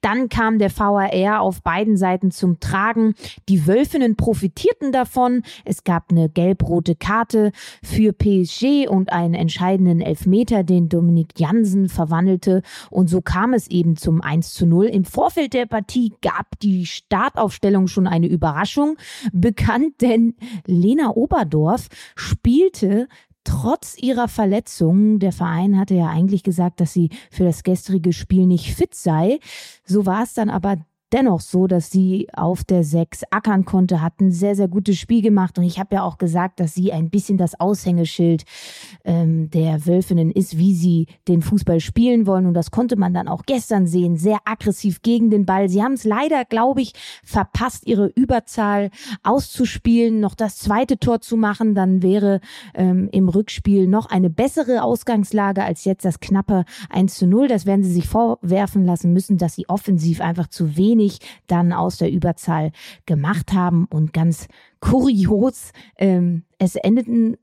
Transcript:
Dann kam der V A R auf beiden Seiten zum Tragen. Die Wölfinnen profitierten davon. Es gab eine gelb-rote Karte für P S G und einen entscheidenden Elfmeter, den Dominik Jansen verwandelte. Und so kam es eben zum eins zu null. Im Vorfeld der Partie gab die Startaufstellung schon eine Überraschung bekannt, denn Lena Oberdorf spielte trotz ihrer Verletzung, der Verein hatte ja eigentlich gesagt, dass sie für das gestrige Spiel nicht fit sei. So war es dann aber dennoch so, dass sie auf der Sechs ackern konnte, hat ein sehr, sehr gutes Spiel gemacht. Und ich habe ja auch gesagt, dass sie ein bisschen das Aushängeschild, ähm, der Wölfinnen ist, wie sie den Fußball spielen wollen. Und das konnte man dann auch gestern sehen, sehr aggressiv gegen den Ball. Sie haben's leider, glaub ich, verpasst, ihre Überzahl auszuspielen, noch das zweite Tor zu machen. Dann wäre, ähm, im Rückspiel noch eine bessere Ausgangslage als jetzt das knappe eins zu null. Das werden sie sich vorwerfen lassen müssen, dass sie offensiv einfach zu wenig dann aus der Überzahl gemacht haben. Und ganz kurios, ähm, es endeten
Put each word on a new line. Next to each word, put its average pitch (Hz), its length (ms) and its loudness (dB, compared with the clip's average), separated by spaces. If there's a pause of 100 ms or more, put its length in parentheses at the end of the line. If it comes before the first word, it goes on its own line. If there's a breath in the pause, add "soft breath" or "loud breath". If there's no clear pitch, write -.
Dann 233 260 -2
kam 220 320 0
der 202 100 2
V 202 280 0
A 196 80 2
R 202 340 0
auf 190 240 -2
beiden 202 320 0
Seiten 185 340 0
zum 180 300 -2
Tragen. 220 540 0 (340 loud breath)
Die 180 180 2
Wölfinnen 240 520 2
profitierten 233 760 -2
davon. 247 520 0 (200 loud breath)
Es - 220 -6
gab 170 260 -2
eine 165 160 4
gelb-rote 175 680 0
Karte 214 580 0 (280 loud breath)
für 214 300 2
P 196 300 2
S - 180 -4
G 277 300 0
und 190 240 0
einen 170 220 0
entscheidenden 180 680 0
Elfmeter, 196 640 0
den 170 240 2
Dominik 170 500 0
Jansen 196 480 2
verwandelte. 180 760 0 (280 loud breath)
Und 185 200 2
so 175 120 0
kam 214 320 0
es 226 160 -2
eben 170 260 2
zum 160 240 0
eins 156 340 -4
zu - 120 -2
null. 175 220 4
Im 202 260 0
Vorfeld 302 400 -2
der 240 140 -2
Partie 220 440 -2 (120)
gab 180 380 -6
die 185 260 0
Startaufstellung 202 1000 0
schon 185 220 0
eine 170 180 2
Überraschung 175 720 -2 (340 loud breath)
bekannt, 233 680 0
denn 233 320 2 (320 loud breath)
Lena 208 460 2
Oberdorf 180 760 0 (280 loud breath)
spielte 240 920 0 (360 soft breath)
trotz - 580 -4
ihrer 247 260 0
Verletzung, 202 920 2
der 185 120 0
Verein 180 460 0
hatte 196 160 0
ja 170 140 2
eigentlich 175 340 0
gesagt, 175 380 -2
dass 170 140 0
sie 170 180 2 (180 loud breath)
für - 140 -2
das 170 180 0
gestrige 185 500 -2
Spiel 185 360 2
nicht 180 260 0
fit - 220 -4
sei. 180 420 0 (480 loud breath)
So 196 220 0
war 196 160 0
es 254 100 -8
dann 214 160 -2
aber 190 280 -2 (340)
dennoch 233 300 2
so, 185 260 0
dass 180 240 -2
sie 190 420 0
auf 175 300 -2
der 180 200 2
Sechs 165 460 -2
ackern 196 360 0
konnte, 185 360 0
hat 165 180 -4
ein 190 120 4
sehr, 196 240 0
sehr 196 120 0
gutes 190 300 -2
Spiel 233 240 0
gemacht. 196 380 2
Und 175 40 2
ich 175 140 -2
habe 196 160 -4
ja 190 80 0
auch 175 160 -6
gesagt, 175 420 -2
dass 165 140 -2
sie 185 180 0
ein 160 200 -2
bisschen 202 260 0
das 180 220 -2
Aushängeschild, 170 840 0 (600 loud breath)
ähm, 160 460 0
der 160 340 0
Wölfinnen 175 460 2
ist, 185 260 -2
wie 185 160 4
sie 170 320 2 (220 soft breath)
den 170 160 2
Fußball 175 380 0
spielen 233 440 2
wollen. 185 220 2
Und 175 80 2
das 170 160 -2
konnte 240 240 0
man 185 180 0
dann 175 140 -4
auch - 180 -6
gestern 220 400 0
sehen, 175 320 0
sehr 208 280 0
aggressiv 208 580 -4
gegen 233 260 2
den 208 160 2
Ball. 190 240 0
Sie 196 140 2
haben's 262 200 -4
leider, 254 420 0
glaub 240 340 0
ich, 247 140 -4 (300 loud breath)
verpasst, - 600 -4
ihre 202 220 2
Überzahl 214 840 -2 (320 loud breath)
auszuspielen, 233 1000 0
noch 202 140 -2
das 214 240 -6
zweite 226 400 0
Tor 233 240 0
zu - 160 -4
machen. 214 380 0
Dann 190 260 2
wäre, 196 380 2 (340 loud breath)
ähm, 185 380 2
im 190 180 2
Rückspiel 196 560 0
noch 202 220 0
eine 185 240 2
bessere 247 500 0
Ausgangslage 208 840 -2
als 170 220 -6
jetzt 190 200 -2
das 175 160 -2
knappe 190 440 0 (240 loud breath)
eins 185 300 0
zu 185 80 2
null. 233 200 4
Das 240 200 0
werden 196 160 2
sie 185 100 0
sich 175 140 0
vorwerfen 202 760 0
lassen 175 300 2
müssen, 190 240 0
dass 165 160 0
sie - 160 -12
offensiv 170 500 0
einfach 165 280 -2
zu 151 280 -4
wenig 214 280 4 (440 loud breath)
dann 175 260 2
aus 175 240 -4
der 170 120 0
Überzahl 165 600 -2 (340 loud breath)
gemacht 156 460 -2
haben. 180 380 2
Und 156 240 -2
ganz 165 340 0 (320 soft breath)
kurios, 240 920 2 (240 loud breath)
ähm, 180 480 0 (140)
es 185 180 0
endeten 233 640 0